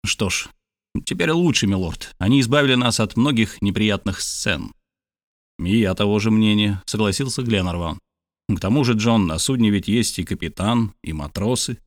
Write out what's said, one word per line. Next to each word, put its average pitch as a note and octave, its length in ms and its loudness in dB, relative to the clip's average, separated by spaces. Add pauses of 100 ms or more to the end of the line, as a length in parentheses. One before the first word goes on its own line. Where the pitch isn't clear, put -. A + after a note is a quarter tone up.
«Что - 280 -2
ж, - 180 -6 (560)
теперь E3+ 260 0
лучше, E3 360 2
милорд. F#2 520 -2
Они B2 220 4
избавили C3 340 4
нас A#2+ 240 0
от A2 200 0
многих A2+ 420 2
неприятных G2+ 640 0
сцен». - 500 -4 (840)
«И F#2 200 2
я F#2+ 160 2
того G#2 260 0
же A2 100 0
мнения», — G#2+ 560 2
согласился A2 560 -2
Гленарван. F2+ 560 -2 (500)
«К F#2 100 0
тому A#2+ 260 2
же, A#2+ 100 2
Джон, A2 320 2
на D#2+ 120 -2
судне A#2+ 300 2
ведь G2+ 200 0
есть A2 300 0
и F2 60 -4
капитан, G#2 760 -2
и D#2+ 100 -8
матросы. G2+ 760 -4